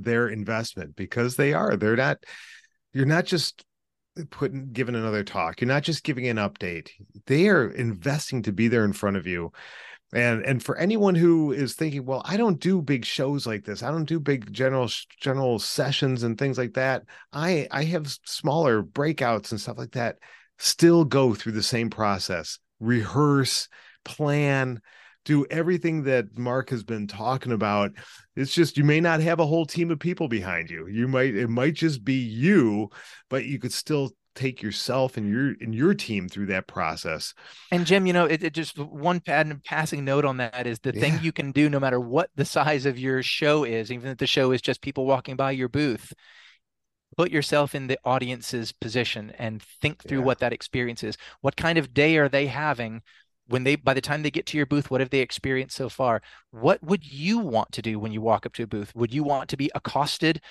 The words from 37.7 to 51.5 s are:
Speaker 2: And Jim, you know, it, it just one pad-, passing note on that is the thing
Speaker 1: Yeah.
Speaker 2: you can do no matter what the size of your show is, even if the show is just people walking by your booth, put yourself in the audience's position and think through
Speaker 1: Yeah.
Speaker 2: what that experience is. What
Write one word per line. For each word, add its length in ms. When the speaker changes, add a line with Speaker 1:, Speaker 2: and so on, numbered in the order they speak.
Speaker 2:
And 160
Jim, 200
you 80
know, 100
it, 180
it 120
just 240
one 420
pad-, 440
passing 400
note 200
on 140
that 280
is 140
the 120
thing 220
Speaker 1:
Yeah. 60
Speaker 2:
you 120
can 200
do 160
no 100
matter 220
what 340
the 100
size 420
of 120
your 240
show 420
is, 280
even 180
if 80
the 80
show 260
is 100
just 200
people 240
walking 300
by 160
your 160
booth, 440
put 140
yourself 440
in 120
the 180
audience's 680
position 640
and 240
think 400
through 180
Speaker 1:
Yeah. 40
Speaker 2:
what 140
that 140
experience 520
is. 120
What 140